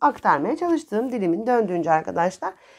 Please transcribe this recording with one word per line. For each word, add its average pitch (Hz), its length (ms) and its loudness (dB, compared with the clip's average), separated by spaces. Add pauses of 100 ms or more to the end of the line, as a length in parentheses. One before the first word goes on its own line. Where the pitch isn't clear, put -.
aktarmaya 214 560 2
çalıştım 294 540 -2
dilimin 202 360 -2
döndüğünce 180 440 0
arkadaşlar. 170 600 -2 (260)